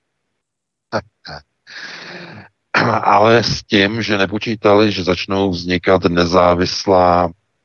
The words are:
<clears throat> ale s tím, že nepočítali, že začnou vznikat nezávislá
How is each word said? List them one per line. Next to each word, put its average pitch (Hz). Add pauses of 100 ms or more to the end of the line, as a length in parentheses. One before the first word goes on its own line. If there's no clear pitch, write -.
(2750)
<clears throat> 110
ale 110
s -
tím, 107
že 104
nepočítali, 104
že 92
začnou 98
vznikat 90
nezávislá 87 (340)